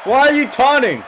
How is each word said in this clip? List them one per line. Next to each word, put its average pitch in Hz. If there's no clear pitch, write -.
Why 254
are 294
you 294
taunting? 247